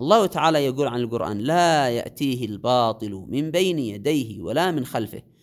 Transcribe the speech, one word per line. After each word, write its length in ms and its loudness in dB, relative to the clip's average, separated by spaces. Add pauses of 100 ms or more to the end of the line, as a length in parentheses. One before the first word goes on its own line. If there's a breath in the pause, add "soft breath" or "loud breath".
الله 260 4
تعالى 400 2
يقول 200 0
عن 140 -2
القرآن: 380 -2
"لا 500 2
يأتيه 580 -4
الباطل 800 0
من 220 -2
بين 280 2
يديه 640 -2
ولا 280 0
من 140 -2
خلفه، 380 -6 (200 soft breath)